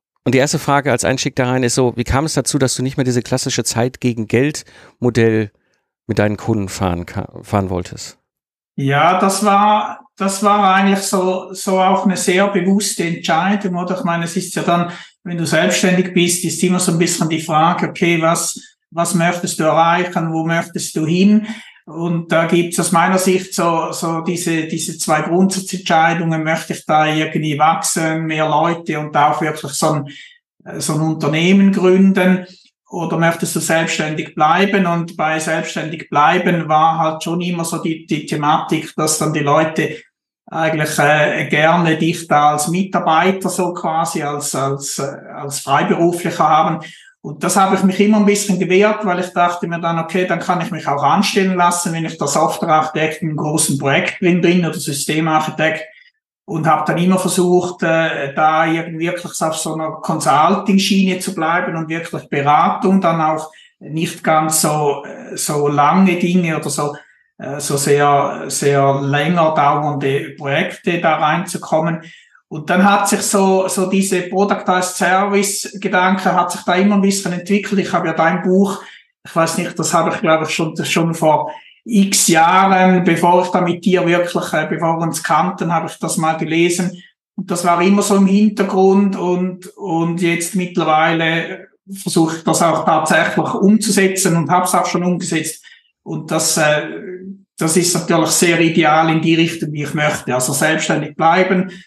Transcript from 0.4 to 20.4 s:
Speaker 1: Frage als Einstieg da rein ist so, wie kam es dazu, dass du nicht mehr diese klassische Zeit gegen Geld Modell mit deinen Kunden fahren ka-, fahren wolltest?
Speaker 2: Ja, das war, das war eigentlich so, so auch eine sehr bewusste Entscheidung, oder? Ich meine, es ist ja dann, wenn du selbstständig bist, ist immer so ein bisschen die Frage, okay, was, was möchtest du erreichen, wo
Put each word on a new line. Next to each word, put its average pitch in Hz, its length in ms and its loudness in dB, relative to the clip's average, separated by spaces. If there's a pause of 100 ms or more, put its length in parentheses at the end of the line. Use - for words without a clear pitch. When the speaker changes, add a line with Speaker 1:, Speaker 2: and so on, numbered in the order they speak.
Speaker 1:
Frage 139 320 0
als 120 140 0
Einstieg 127 320 -2
da 123 140 0
rein 131 140 0
ist 120 120 0
so, 127 220 2
wie 120 80 -2
kam 131 180 0
es 160 100 -4
dazu, 143 240 -2
dass 131 180 0
du 131 60 -6
nicht 135 140 -4
mehr 139 80 -2
diese 123 200 0
klassische - 420 -4
Zeit 120 340 -2
gegen 117 300 -4
Geld 139 340 0 (360)
Modell 113 520 2 (540)
mit 107 140 -2
deinen 104 160 2
Kunden 104 320 -2
fahren 87 380 -4
ka-, - 260 -10 (120)
fahren 98 260 -2
wolltest? - 500 -8 (560)
Speaker 2:
Ja, 151 460 2
das 202 240 0
war, 208 560 2 (160)
das 196 260 -2
war 202 320 4
eigentlich 196 240 4
so, 185 540 -2
so 190 260 -2
auch 190 240 2
eine 185 140 2
sehr 190 320 2
bewusste 196 560 0
Entscheidung, 175 720 -2
oder? 175 200 -4
Ich - 60 -8
meine, 170 220 -2
es 165 100 -6
ist 180 180 -6
ja 165 100 -4
dann, 175 280 0 (320)
wenn 175 140 -8
du 165 80 -2
selbstständig 180 680 2
bist, 175 300 2
ist - 180 -2
immer 180 180 2
so 180 120 0
ein 165 60 0
bisschen 160 320 0
die 160 100 -2
Frage, 160 480 0
okay, 170 340 0
was, 165 380 0 (320)
was 170 240 -2
möchtest 175 460 0
du - 20 0
erreichen, 165 720 2
wo 160 120 -2